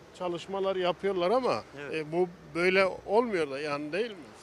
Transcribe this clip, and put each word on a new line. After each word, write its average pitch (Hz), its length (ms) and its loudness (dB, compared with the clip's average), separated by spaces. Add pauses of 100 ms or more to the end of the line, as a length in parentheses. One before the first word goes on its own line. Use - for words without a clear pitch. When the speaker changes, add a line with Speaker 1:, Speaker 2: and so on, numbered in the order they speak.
(200)
Speaker 1:
çalışmalar 190 560 -2
yapıyorlar 180 560 0
ama, 190 320 2 (180)
Speaker 2:
Evet. 139 140 -8
Speaker 1:
e, 151 160 -4
bu 175 180 2 (260)
böyle 185 300 4 (200)
olmuyor 196 460 2
da 135 80 -4
yani, 147 340 -4
değil 220 180 -2
mi? 196 60 -14 (240)